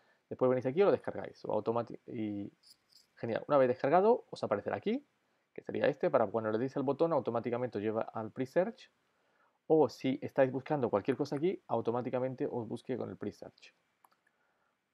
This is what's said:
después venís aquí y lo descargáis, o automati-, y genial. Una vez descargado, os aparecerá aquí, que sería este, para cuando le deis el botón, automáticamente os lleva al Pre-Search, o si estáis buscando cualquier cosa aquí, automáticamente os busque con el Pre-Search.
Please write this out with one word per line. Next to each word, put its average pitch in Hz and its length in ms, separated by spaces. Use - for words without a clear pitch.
después 127 180
venís 127 160
aquí 135 160
y 202 40
lo 185 60
descargáis, - 540
o - 80
automati-, 113 540
y 104 440
genial. - 300
Una 147 120
vez 131 100
descargado, 175 640
os - 120
aparecerá 104 340
aquí, 226 300
que - 100
sería - 260
este, 175 200
para 123 200
cuando 110 220
le 110 60
deis 131 200
el 139 60
botón, 139 300
automáticamente 117 640
os 101 80
lleva 110 200
al 107 280
Pre-Search, 175 580
o 156 240
si - 320
estáis 131 280
buscando 131 380
cualquier 101 260
cosa 147 220
aquí, 165 300
automáticamente 123 840
os 110 160
busque 120 300
con 110 140
el 95 80
Pre-Search. - 560